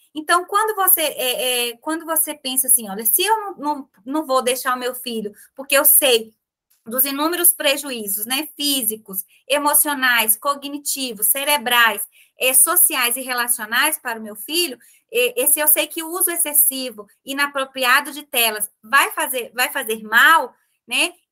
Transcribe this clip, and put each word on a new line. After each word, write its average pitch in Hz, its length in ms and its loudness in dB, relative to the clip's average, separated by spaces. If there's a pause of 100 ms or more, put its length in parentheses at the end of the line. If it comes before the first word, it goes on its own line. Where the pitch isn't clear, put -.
(180)
Então, 349 280 2
quando 427 300 0
você, 370 260 2
é, 254 720 -2
é, 233 60 -16
quando 320 280 -6
você 311 280 -2
pensa 262 340 -4
assim, 233 220 0
Olha, 208 160 -6
se - 160 2
eu 427 160 2
não, 403 200 -8
não, 285 320 -4 (160)
não 302 200 -2
vou 262 160 2
deixar 254 320 -2
o 254 60 -4
meu 247 160 -4
filho, 220 380 -8 (200)
porque 269 240 -2
eu 277 60 4
sei 233 500 4 (520)
dos 247 180 -2
inúmeros 311 480 0
prejuízos, 254 760 -4
né, 269 300 -4
físicos, 220 680 -4 (200)
emocionais, 269 920 2
cognitivos, 277 920 -4
cerebrais, 240 800 2 (320)
é, 254 140 0
sociais 262 640 2
e 262 40 -8
relacionais 240 760 -2
para 226 200 -8
o 220 60 -12
meu 214 140 -12
filho, 311 420 -4 (320)
é, 240 300 0
esse 294 180 4
eu 302 80 2
sei 311 200 2
que 330 160 -8
o 320 60 -8
uso 339 200 -2
excessivo, 262 800 -2 (160)
inapropriado 269 880 0
de 285 120 -12
telas 226 460 0 (140)
vai 277 280 2
fazer, 262 420 -4
vai 262 180 -2
fazer 220 320 -4
mal, 254 500 4 (340)
né? 294 260 -2 (180)